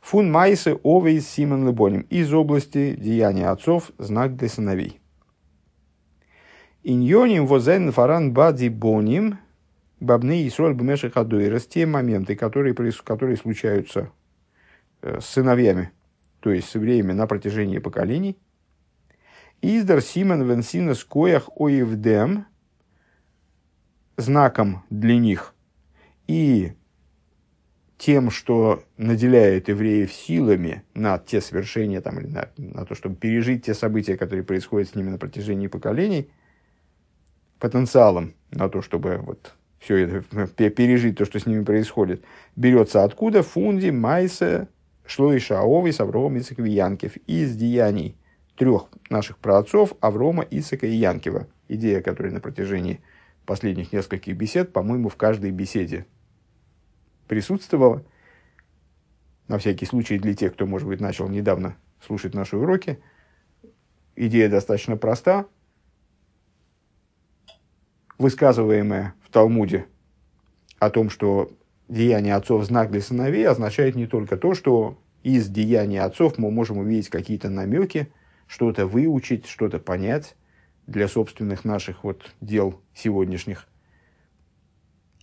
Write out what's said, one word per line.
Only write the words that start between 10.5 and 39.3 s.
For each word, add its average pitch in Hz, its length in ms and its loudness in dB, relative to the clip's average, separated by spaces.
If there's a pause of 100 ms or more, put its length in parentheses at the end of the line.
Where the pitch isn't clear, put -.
бмешек 127 420 -2
адуирос. 110 520 0
Те 165 180 0
моменты, 120 500 -2
которые 120 380 -2
проис-, 117 300 -4
которые 123 340 -2
случаются, 104 760 -4 (920)
э, - 200 -8
с - 40 -14
сыновьями, 120 680 2 (480)
то 113 100 -2
есть 90 200 -2
с - 60 -12
евреями 110 360 0
на 104 160 -2
протяжении 104 500 -4
поколений. 190 600 -4 (1200)
Издар 190 400 2
симон 180 400 0
венсинес 127 640 -2
коях 160 520 2
оевдем, 123 920 2 (1700)
знаком 117 720 2
для 113 280 2
них 110 360 0 (720)
и 139 480 2 (1300)
тем, 135 320 4
что 113 520 0 (140)
наделяет 110 720 4
евреев 104 420 0
силами 101 680 0 (140)
на 98 240 -2
те - 200 -4
свершения, 101 600 -6
там, - 180 -10
или - 60 -12
на, - 320 -10
на 95 280 -12
то, - 100 -12
чтобы 95 200 -10
пережить 117 480 -2
те 107 120 -4
события, 107 420 -2
которые 92 260 -6
происходят 95 460 -4
с - 60 -14
ними 95 160 -6
на 92 80 -8
протяжении 101 480 -6
поколений, 151 640 -4 (1300)
потенциалом 113 760 4 (160)
на 95 180 -4
то, 92 140 -6
чтобы 90 360 -4
вот - 360 -14 (240)